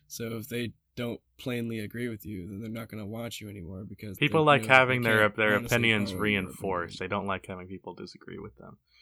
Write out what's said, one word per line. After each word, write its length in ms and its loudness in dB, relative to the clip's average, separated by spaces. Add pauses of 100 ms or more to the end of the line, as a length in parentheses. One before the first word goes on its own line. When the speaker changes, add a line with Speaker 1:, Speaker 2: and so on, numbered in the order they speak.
Speaker 1:
So 300 -8
if 120 -10
they 260 -4 (220)
don't 240 -4 (180)
plainly 420 -4
agree 280 -6
with 160 -10
you, 220 -8
then 140 -10
they're 100 -8
not 180 -8
gonna 180 -10
watch 340 -8
you 80 -12
anymore 400 -10
because 280 -10
Speaker 2:
People 280 4
Speaker 1:
they 20 6
Speaker 2:
like 160 6
Speaker 1:
know 60 -4
that 40 6
they 60 10
Speaker 2:
having 240 6
their, 200 6
Speaker 1:
can't 140 4
Speaker 2:
their 200 4
Speaker 1:
honestly 200 2
Speaker 2:
opinions 360 4
Speaker 1:
borrow 40 -6
your 60 -2
Speaker 2:
reinforced. 760 -2
Speaker 1:
opinion. 140 -6
Speaker 2:
They 60 0
don't 100 -4
like 200 -4
having 200 -10
people 280 -12
disagree 440 -14
with 200 -14
them. 180 -20 (260)